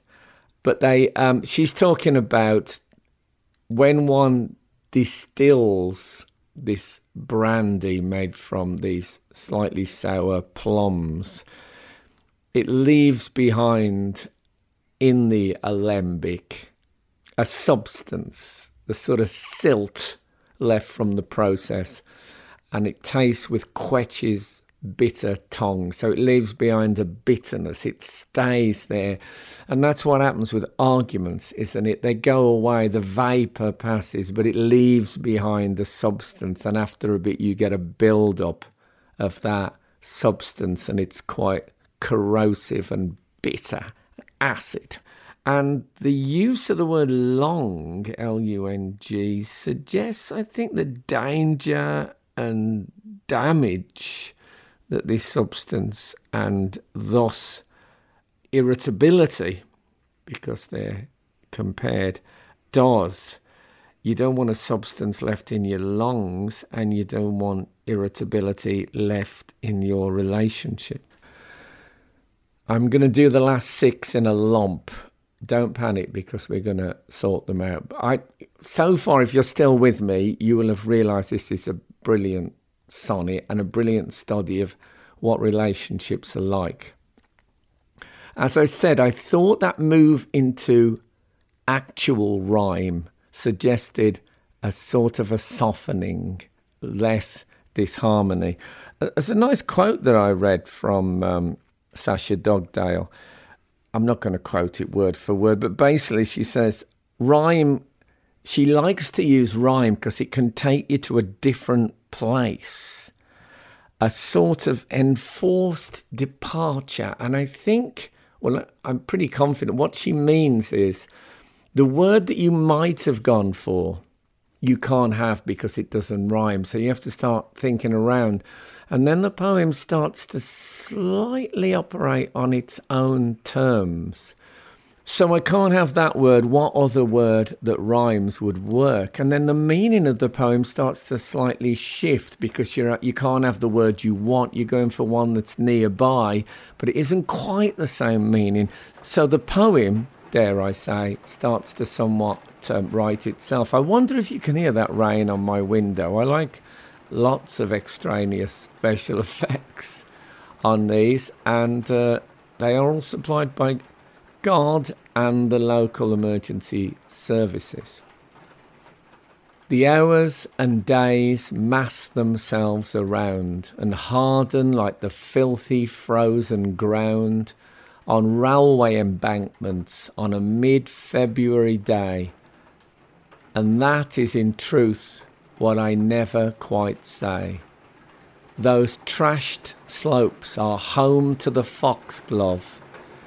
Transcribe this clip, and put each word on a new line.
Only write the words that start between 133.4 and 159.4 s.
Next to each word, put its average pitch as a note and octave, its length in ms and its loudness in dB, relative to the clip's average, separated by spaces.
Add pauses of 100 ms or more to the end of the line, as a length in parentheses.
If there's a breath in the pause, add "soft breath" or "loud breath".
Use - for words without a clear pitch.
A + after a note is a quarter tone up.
terms. F#2 920 -2 (720 soft breath)
So E3+ 320 2
I E3+ 40 4
can't F#3 340 2
have E3+ 200 2
that D#3+ 220 2
word. B2+ 300 6
What C#3+ 300 2
other C3+ 300 4
word A2 560 4
that A2+ 180 0
rhymes A2 640 2
would G2 240 -2
work? A2+ 540 0
And C3+ 120 2
then D3 140 2
the D3 80 2
meaning E3 540 4
of B2 120 2
the B2+ 100 2
poem A#2+ 340 2
starts - 460 -4
to B2+ 100 -4
slightly B2 560 -2
shift - 640 -2
because A2+ 360 -4
you're, A#2+ 260 0
you B2 120 -2
can't C3 320 0
have A2+ 140 0
the A#2+ 100 0
word A2 340 2
you G#2+ 120 2
want. A#2+ 400 0
You're A#2 100 -2
going B2 240 0
for A#2 140 -4
one A#2 300 0
that's A2 260 -4
nearby, A2+ 840 2 (340 loud breath)
but A#2 120 -4
it - 80 -2
isn't F3 300 0
quite G3+ 500 0
the D#3 100 -2
same A2 440 0
meaning. G#2 380 2 (320 loud breath)
So - 260 2
the C#3+ 120 4
poem, B2+ 680 4 (240)
dare G2+ 300 2
I G2 100 0
say, G2+ 520 -4
starts - 500 -4
to A#2+ 120 -6
somewhat, G#2+ 560 -2 (280)
um, G2+ 200 -2
write G#2+ 360 -2
itself. A#2 480 -4
I C3+ 60 4
wonder A#3+ 380 2
if A3 120 -2
you C4+ 120 -10
can D3+ 160 -2
hear E3 160 0
that A2 200 0
rain G#2+ 360 2
on G2+ 100 -2
my G2+ 220 0
window. G2 560 0
I A#2 80 2
like D3 360 -2 (480 loud breath)
lots B2+ 520 -2
of G#2 100 -2
extraneous G2+ 800 -4
special - 680 -4
<laughs> - 0 -
effects - 840 -8 (640 loud breath)